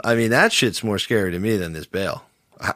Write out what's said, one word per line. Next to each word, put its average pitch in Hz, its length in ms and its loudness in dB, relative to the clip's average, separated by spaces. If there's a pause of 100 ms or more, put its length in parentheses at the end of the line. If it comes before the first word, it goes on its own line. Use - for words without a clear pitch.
I 117 100 2
mean, 117 160 2
that 170 220 4
shit's - 320 0
more 104 140 0
scary 98 340 0
to 87 60 -4
me 107 180 0
than 87 180 -4
this 76 120 -12
bail. 92 380 -6 (360)
I, 98 160 -2